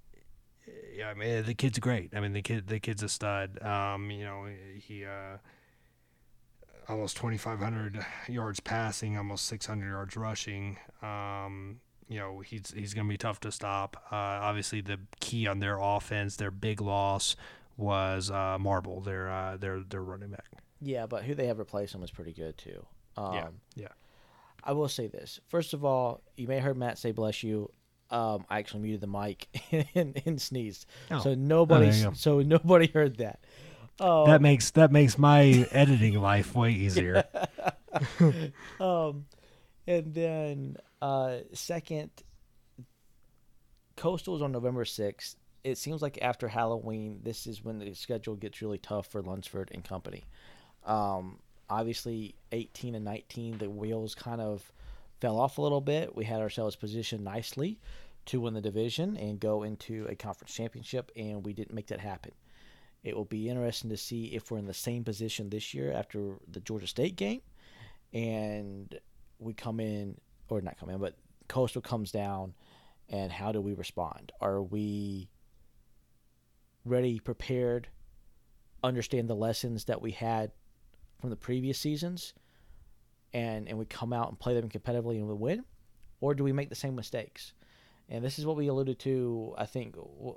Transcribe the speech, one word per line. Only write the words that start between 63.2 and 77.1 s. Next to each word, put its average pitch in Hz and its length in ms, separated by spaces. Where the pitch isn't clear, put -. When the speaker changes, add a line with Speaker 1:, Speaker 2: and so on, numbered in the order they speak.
Speaker 2:
be 110 240
interesting 120 420
to 104 60
see 117 380
if 110 160
we're 113 80
in 101 80
the 95 80
same 120 300
position 107 460
this 107 240
year 139 180
after 101 440
the 98 100
Georgia 104 280
State 175 260
game, 208 280
and 107 840
we 113 160
come 110 260
in, 104 360
or 107 120
not 92 180
come 85 120
in, 95 80
but 98 180
Coastal 123 340
comes 110 300
down, 98 420
and 98 220
how 95 220
do 107 80
we 101 140
respond? - 680
Are 98 220
we 101 640
ready, 123 340